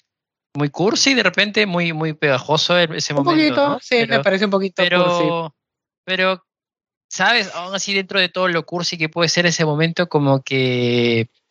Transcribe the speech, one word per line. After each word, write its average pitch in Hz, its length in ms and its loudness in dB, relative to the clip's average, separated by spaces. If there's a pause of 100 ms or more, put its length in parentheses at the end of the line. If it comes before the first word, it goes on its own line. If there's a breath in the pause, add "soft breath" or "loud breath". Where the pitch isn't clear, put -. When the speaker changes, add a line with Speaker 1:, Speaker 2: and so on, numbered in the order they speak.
(560)
Speaker 1:
muy 143 140 0
cursi 240 440 0
de 247 80 2
repente, 202 460 0
muy, 175 260 -2
muy 156 200 -4
pegajoso 147 640 0
el, 170 180 0
ese - 180 -6
Speaker 2:
Un 285 100 0
Speaker 1:
momento, 311 320 2
Speaker 2:
poquito, 285 140 2
Speaker 1:
¿no? 285 120 -4
Speaker 2:
sí, - 160 -4
me 233 100 0
Speaker 1:
Pero, - 160 0
Speaker 2:
parece 190 220 0
un 196 60 -2
poquito 190 300 -2
Speaker 1:
pero, 180 220 2
Speaker 2:
cursi. 170 520 -2 (480)
Speaker 1:
pero, 185 400 -2 (640)
¿sabes? 202 460 0
Aún 180 220 -10
así, 196 180 -6
dentro 196 260 -2
de 185 80 2
todo 185 200 -2
lo 170 180 0
cursi 175 320 -6
que 165 100 -2
puede 165 220 0
ser 175 160 0
ese 165 200 2
momento, 160 440 0
como 139 320 2
que 120 880 0 (220)